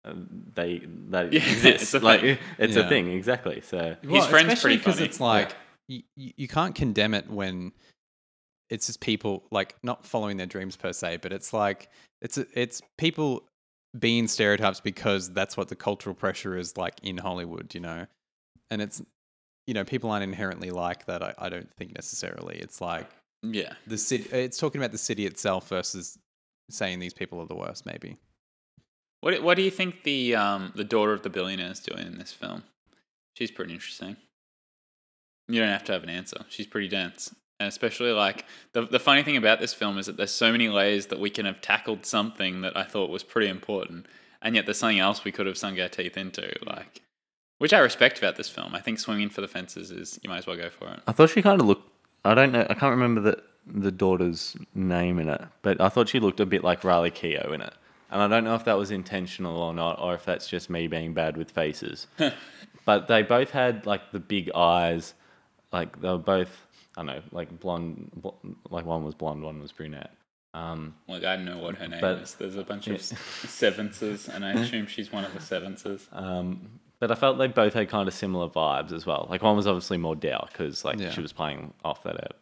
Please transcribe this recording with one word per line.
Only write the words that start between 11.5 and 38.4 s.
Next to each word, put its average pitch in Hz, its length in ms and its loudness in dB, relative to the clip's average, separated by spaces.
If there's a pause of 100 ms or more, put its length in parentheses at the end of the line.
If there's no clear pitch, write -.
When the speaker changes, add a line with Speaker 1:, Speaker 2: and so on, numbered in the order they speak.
Speaker 3:
like, 101 360 0 (340)
it's - 160 -6
a, 127 80 -4 (120)
it's 120 220 -4 (180)
people 156 440 0 (560)
being 117 280 4
stereotypes 104 540 4
because 95 520 -2
that's 98 240 -2
what 95 120 -4
the 92 80 -10
cultural 101 400 -4
pressure 95 400 -4
is 90 220 -8
like 87 240 -4
in 92 160 -6
Hollywood, 87 560 -8
you 87 60 -10
know? 85 260 -10 (640)
And 107 100 -4
it's, 104 220 -6 (640)
you 123 80 -4
know, 98 100 -2
people 117 260 -4
aren't 104 140 -2
inherently 95 460 -6
like 87 360 -4
that, 87 160 -6
I, - 160 -8
I 95 120 -8
don't 87 240 -12
think - 200 -14
necessarily. - 640 -10
It's - 240 -14
like 85 300 -6 (320)
Speaker 2:
Yeah. 107 320 -6 (120)
Speaker 3:
the 107 120 -6
city, 113 320 -2
it's 127 260 -2
talking 147 240 -4
about 120 120 -2
the 110 60 -10
city 104 280 -4
itself 92 420 -2
versus 90 500 -6 (520)
saying 92 300 -4
these 90 120 -8
people 87 280 -10
are 82 60 -10
the 87 100 -10
worst, - 280 -10
maybe. - 320 -12 (1040)
Speaker 2:
What, 165 220 0
what 175 160 6
do 190 40 4
you 190 80 4
think 185 340 -4
the, 127 300 2
um, 101 400 2
the 104 100 -4
daughter 107 280 4
of 101 100 -4
the 98 80 -4
billionaire 92 420 -4
is - 80 -14
doing - 260 -10
in - 100 -12
this - 160 -14
film? - 300 -10 (720)
She's 117 140 -4
pretty 85 240 -10
interesting. - 420 -12 (1300)
You 117 120 2
don't 110 80 6
have 101 160 2
to 104 80 -2
have 87 100 -2
an 85 60 -10
answer. 90 400 -8
She's - 180 -10
pretty 101 220 -4
dense. 92 460 -6 (260)
And 101 80 -2
especially, 120 420 -2
like, 104 340 2 (280)